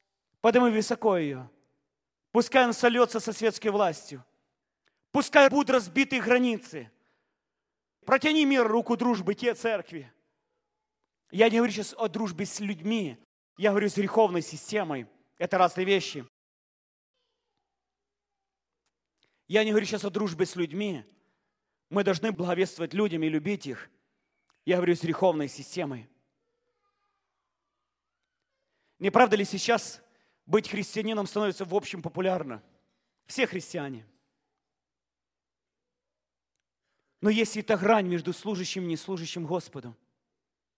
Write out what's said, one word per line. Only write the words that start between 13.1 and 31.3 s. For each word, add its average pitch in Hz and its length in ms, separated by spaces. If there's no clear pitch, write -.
Я 202 120
говорю 202 180
с - 80
греховной 196 460
системой. 156 680
Это 180 180
разные 185 300
вещи. 170 400
Я 214 160
не 220 60
говорю 202 160
сейчас 180 180
о 202 60
дружбе 185 340
с - 120
людьми. 175 500
Мы 202 160
должны 190 280
благовествовать 175 600
людям 170 300
и 156 80
любить 156 360
их. 123 240
Я 180 100
говорю 175 180
с 165 60
греховной 160 480
системой. 135 600
Не 190 100
правда 214 280
ли 196 100
сейчас - 560
быть 208 240
христианином 208 580
становится 202 380